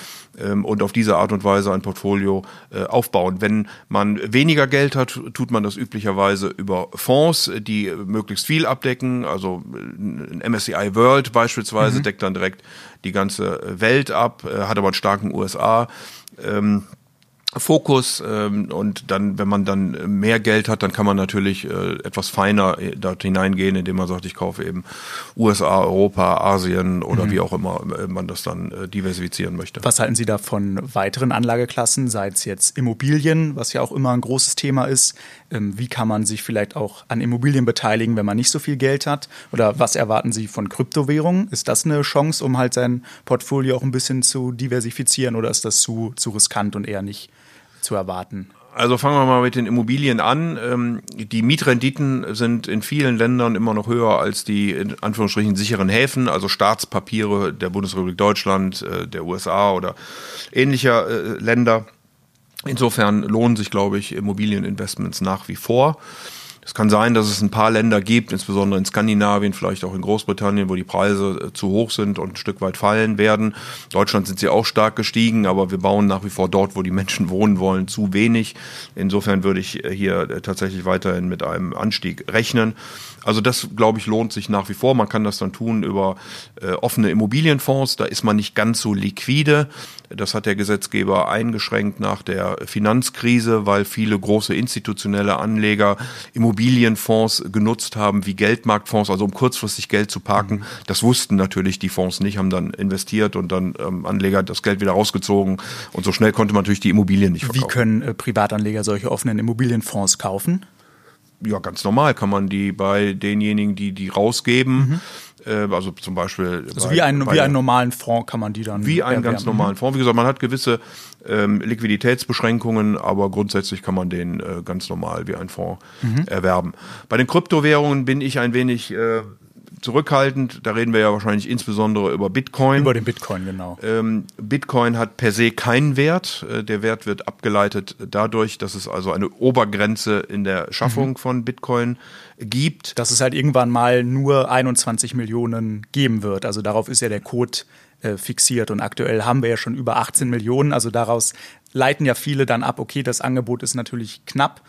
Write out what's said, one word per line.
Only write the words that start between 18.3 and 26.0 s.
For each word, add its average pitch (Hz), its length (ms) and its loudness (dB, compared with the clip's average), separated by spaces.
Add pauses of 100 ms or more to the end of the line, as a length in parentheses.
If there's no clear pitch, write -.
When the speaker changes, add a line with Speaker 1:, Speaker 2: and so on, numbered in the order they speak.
Speaker 1:
und 95 400 -4
dann, 98 260 0
wenn 104 80 0
man 101 180 2
dann 98 540 -2
mehr 110 220 4
Geld 107 280 2
hat, 110 140 0
dann 98 80 2
kann 104 160 0
man 101 100 4
natürlich, 98 480 0
äh, 92 280 -4 (100)
etwas - 260 -6
feiner, 98 520 2
äh, 92 160 -6
dort 92 260 -6
hineingehen, 95 540 2
indem 92 180 -2
man 92 140 -2
sagt, 90 180 -6
ich 90 80 -14
kaufe 87 300 -6
eben 90 180 -8 (540)
U 113 140 4
S 101 120 2
A, 92 200 4
Europa, 92 560 2